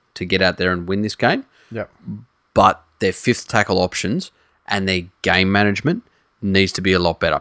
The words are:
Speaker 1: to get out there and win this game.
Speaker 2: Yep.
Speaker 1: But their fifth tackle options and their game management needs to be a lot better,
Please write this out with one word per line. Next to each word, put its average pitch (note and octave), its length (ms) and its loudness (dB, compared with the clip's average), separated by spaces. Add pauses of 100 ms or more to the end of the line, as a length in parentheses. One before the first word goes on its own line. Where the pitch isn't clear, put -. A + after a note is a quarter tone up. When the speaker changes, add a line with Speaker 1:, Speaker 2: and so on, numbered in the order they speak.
(120)
Speaker 1:
to - 140 -8
get F#2 160 0
out F2+ 160 2
there F2+ 160 0
and F2 120 -6
win G2 140 -2
this G#2+ 140 -4
game. F#3+ 320 -2 (240)
Speaker 2:
Yep. A2 200 -10 (640)
Speaker 1:
But G2 320 2 (140)
their F#2+ 160 -2
fifth - 340 -2
tackle G2+ 300 0
options F#2+ 520 -2 (380)
and G2+ 180 -2
their F#2 180 -2 (180)
game F#2 280 2
management G#2 520 2 (400)
needs F#2+ 300 2
to F#2+ 100 -8
be F#2 100 2
a F#2 60 4
lot F2 200 0
better, D2+ 220 0